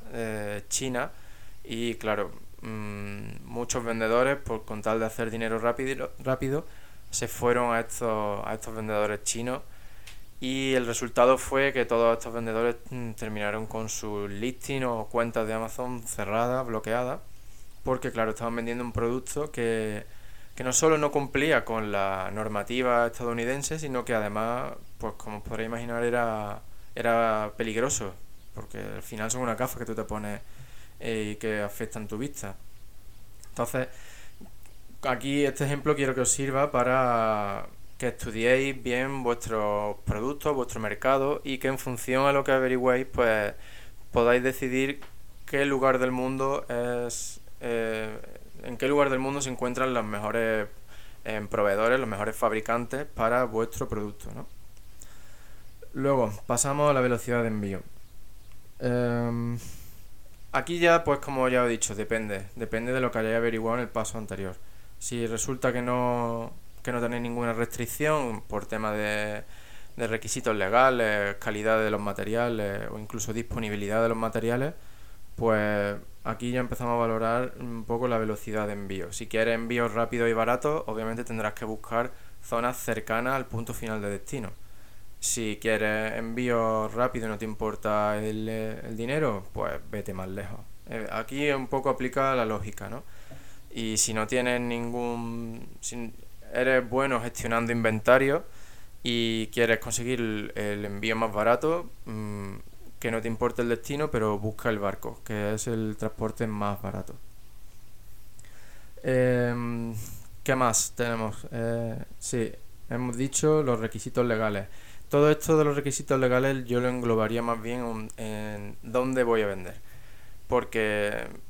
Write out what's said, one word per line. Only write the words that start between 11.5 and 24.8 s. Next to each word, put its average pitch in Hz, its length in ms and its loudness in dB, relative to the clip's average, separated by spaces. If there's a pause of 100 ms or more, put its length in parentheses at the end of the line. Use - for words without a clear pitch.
que 123 120 2
todos 117 320 6
estos 117 160 -8
vendedores, 117 440 0 (120)
mm, 120 240 -6
terminaron 107 540 -2
con 110 220 -4
sus 104 400 -4
listings 127 560 -2
o 113 260 0
cuentas 117 360 2
de 110 60 -2
Amazon 117 500 -4
cerradas, 117 600 0
bloqueadas, 117 540 -2 (640)
porque, 127 280 -2
claro, 110 200 2
estaban 117 240 -4
vendiendo 117 280 -2
un 117 100 -6
producto 127 580 -2
que, 113 540 -2 (500)
que 127 80 -4
no 127 100 2
solo 160 240 8
no 147 140 4
cumplía 139 540 4
con 110 260 0
la 98 420 0
normativa 117 760 2
estadounidense, 123 720 -2
sino 127 260 -2
que 127 80 0
además, 113 600 0 (240)